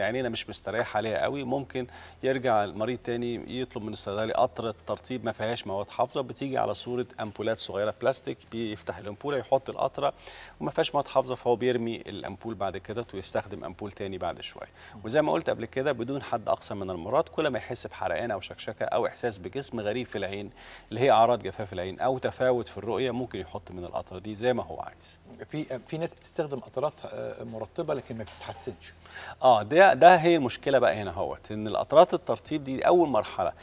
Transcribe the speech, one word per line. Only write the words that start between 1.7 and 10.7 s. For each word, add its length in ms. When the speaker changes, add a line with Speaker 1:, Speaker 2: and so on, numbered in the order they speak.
Speaker 1:
يرجع 420
المريض 340
تاني 640
يطلب 220
من 100
الصيدلي 400
قطرة 420
ترطيب 380
ما 80
فيهاش 340
مواد 220
حافظة، 320
بتيجي 380
على 160
صورة 320
أمبولات 380
صغيرة 420
بلاستيك، 380
بيفتح 440
الأمبولة 400
يحط 340
القطرة 420
وما 100